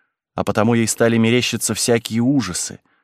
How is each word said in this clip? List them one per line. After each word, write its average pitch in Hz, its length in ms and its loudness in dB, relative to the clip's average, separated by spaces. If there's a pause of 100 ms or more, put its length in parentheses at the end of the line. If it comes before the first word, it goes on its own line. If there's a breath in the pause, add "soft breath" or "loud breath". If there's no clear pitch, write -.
(360 soft breath)
а - 80 -4
потому 110 320 2
ей 113 120 2
стали 117 300 2
мерещиться 113 560 0
всякие 117 480 -2
ужасы. 117 580 -2 (240)